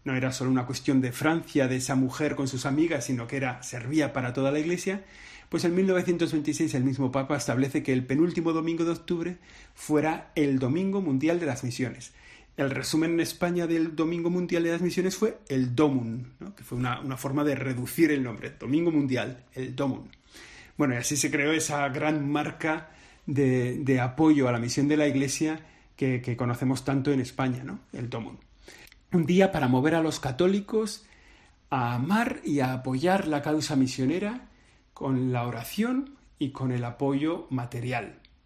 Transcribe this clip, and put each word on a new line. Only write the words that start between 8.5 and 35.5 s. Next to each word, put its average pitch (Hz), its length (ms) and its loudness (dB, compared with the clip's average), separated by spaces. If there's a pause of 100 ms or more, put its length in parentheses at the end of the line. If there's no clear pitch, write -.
domingo 165 320 0
de 170 80 0
octubre 170 440 -4 (380)
fuera - 600 0
el 143 240 2
Domingo 185 420 0
Mundial 156 380 2
de 170 80 -2
las 127 180 -4
Misiones. 120 480 -6 (440)
El 139 140 0
resumen 156 420 2
en 165 80 4
España 175 460 0
del 165 280 2
Domingo 165 360 0
Mundial 175 340 0
de 170 80 2
las 170 80 -2
Misiones 180 360 0
fue 220 220 0 (100)
el 127 260 0
Domum, 127 500 2 (160)
¿no? 196 140 -12
Que - 100 -20
fue 123 140 -8
una, 123 220 -2
una 135 160 -6
forma 143 280 -2
de 143 120 2
reducir 127 540 0
el 139 120 2
nombre, 117 360 -8
Domingo 165 320 0
Mundial, 131 540 0 (100)
el 127 200 -8
Domum. 135 340 -4 (680)
Bueno, 135 180 2
y 120 40 -2
así 139 180 -2
se 135 140 0
creó 147 220 2
esa 147 360 0
gran 147 420 0
marca 151 600 -4 (360)
de, 127 520 2
de 131 220 2
apoyo 139 480 4
a 123 40 2
la 123 60 0
misión 120 300 0
de 151 80 4
la 151 100 4
Iglesia 143 540 0 (360)
que, 131 240 0
que 123 160 -4
conocemos 127 480 0
tanto 139 280 2
en 131 80 2
España, 127 440 -2
¿no? 196 160 -10 (120)
El 120 160 -8
Domum. 117 280 -8 (760)
Un 165 140 2
día 190 260 6
para 135 160 0
mover 131 260 4
a 165 80 2
los 156 160 -2
católicos 202 880 0 (640)
a 123 240 0
amar 190 500 0
y 147 160 0
a 131 120 0
apoyar 135 560 0
la 147 140 0
causa 151 340 0
misionera 156 720 0 (440)
con 131 400 0
la 120 120 0
oración 220 680 -4 (240)